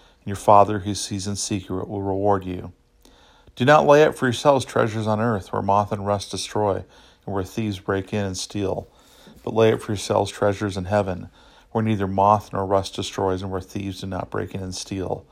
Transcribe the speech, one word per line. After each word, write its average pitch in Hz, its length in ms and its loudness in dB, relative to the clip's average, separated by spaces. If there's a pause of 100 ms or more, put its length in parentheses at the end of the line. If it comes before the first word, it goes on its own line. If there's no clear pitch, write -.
(180)
And - 80 -16
your 101 80 -6
Father 101 460 6
who 101 160 -4
sees 98 320 -8
in 101 80 -6
secret 95 520 -6
will 101 140 -6
reward 98 400 0
you. 92 300 -10 (840)
Do 127 100 -2
not 147 220 6
lay 147 160 10
up 151 140 4
for 131 100 -2
yourselves 127 380 2
treasures 110 420 -2
on 107 140 0
earth, 113 320 -2
where 104 100 -2
moth 101 300 0
and 98 120 -6
rust 101 280 -2
destroy, 98 500 -2 (420)
and - 80 -8
where 95 120 -2
thieves 104 340 -6
break 98 340 -4
in 104 120 -2
and 95 120 -6
steal. 98 520 -6 (560)
But 117 100 -6
lay 113 180 6
up 117 80 -2
for - 120 -6
yourselves 101 400 0
treasures 104 440 -2
in 92 100 -6
heaven, 98 420 -2 (420)
where 113 140 -2
neither 101 240 0
moth 101 440 2
nor 98 140 -2
rust 98 300 0
destroys, 95 460 -2
and 92 100 -8
where 95 80 -4
thieves 98 400 -10
do 95 80 -10
not 92 200 -8
break 101 280 -8
in 101 40 -6
and 92 140 -8
steal. - 580 -6